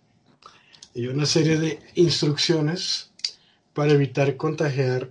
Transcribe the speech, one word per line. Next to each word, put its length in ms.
y 140
una 180
serie 320
de 220
instrucciones 1160
para 200
evitar 420
contagiar 760